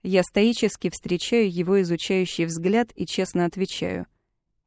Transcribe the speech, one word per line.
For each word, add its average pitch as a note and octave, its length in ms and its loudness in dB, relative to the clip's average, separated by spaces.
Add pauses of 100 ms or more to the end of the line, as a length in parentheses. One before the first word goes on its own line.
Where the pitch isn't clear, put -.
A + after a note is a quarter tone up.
Я F#3 200 4
стоически G#3 680 2
встречаю G3 600 0
его F3+ 300 2
изучающий F3 640 -2
взгляд F3+ 480 0
и F3+ 120 -6
честно F#3 380 -2
отвечаю. F3+ 600 -6 (600)